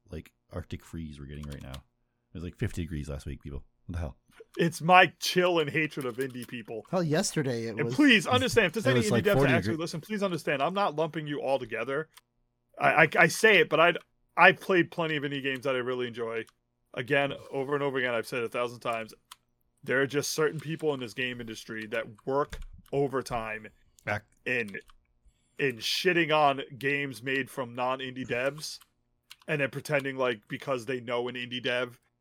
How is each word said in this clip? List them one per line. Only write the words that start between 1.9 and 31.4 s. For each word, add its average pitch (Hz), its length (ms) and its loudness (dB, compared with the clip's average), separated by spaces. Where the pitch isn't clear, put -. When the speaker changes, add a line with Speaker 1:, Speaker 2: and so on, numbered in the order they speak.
Speaker 1:
was, 82 80 -10
like, 90 120 -10
fifty 92 280 -4
degrees 73 260 -6
last 69 160 -8
week, 69 160 -10
people. 71 220 -10
What 90 60 -10
the 85 60 -6
hell? 76 180 -6
Speaker 2:
It's 170 240 -2
my 180 380 6
chill 180 400 2
and 147 100 0
hatred 151 360 -2
of 113 120 -8
indie 123 300 -6
people. 113 440 -12
Speaker 3:
Hell, 180 120 0
yesterday 143 640 0
it 110 120 -6
Speaker 2:
And 147 80 0
Speaker 3:
was 127 100 -2
Speaker 2:
please 247 320 8
understand, 247 400 2
if - 60 -6
there's 220 120 -4
Speaker 1:
It 262 60 2
Speaker 2:
any 247 80 4
Speaker 1:
was, 220 80 2
Speaker 2:
indie 208 40 0
Speaker 1:
like, 113 120 4
Speaker 2:
devs - 20 -2
that 101 120 4
Speaker 1:
forty 143 160 4
Speaker 2:
actually 170 200 2
Speaker 1:
degree- 156 100 -4
Speaker 2:
listen, 160 180 -6
please 208 220 -4
understand, 160 380 0
I'm 170 120 0
not 196 220 0
lumping 156 320 -2
you 147 140 -6
all 131 180 2
together. 127 500 -6
I, 143 240 6
I, 156 140 6
I 165 100 8
say 214 320 6
it, - 100 4
but 151 100 4
I, 170 140 8
I've 180 240 8
played 175 320 2
plenty 160 240 -2
of 139 80 -4
indie 143 200 -6
games 131 220 -4
that 135 100 2
I 127 40 0
really 123 280 -2
enjoy. 113 380 -6
Again, 139 400 0
over 135 220 -4
and 143 100 0
over 135 140 -2
again, 123 160 0
I've 113 140 -2
said 131 120 -6
it 117 60 -2
a 113 40 -4
thousand 120 320 -4
times, 113 320 -6
there 131 180 2
are 139 60 2
just 139 260 -2
certain 156 260 0
people 151 340 -4
in 131 60 -8
this 117 140 -10
game 123 280 -6
industry 110 460 -10
that 113 180 -4
work 139 340 0
overtime 120 760 -4
Speaker 1:
Ac- 104 140 -2
Speaker 2:
in, 117 320 -2
in 131 180 0
shitting 165 580 2
on 139 260 4
games 139 460 -2
made 135 260 -2
from 120 260 -8
non-indie 127 520 -4
devs 139 520 -4
and 151 140 -2
then 131 80 0
pretending, 135 480 -4
like, 123 300 0
because 127 380 -6
they 127 140 -4
know 120 280 -2
an 123 80 -8
indie 123 280 -8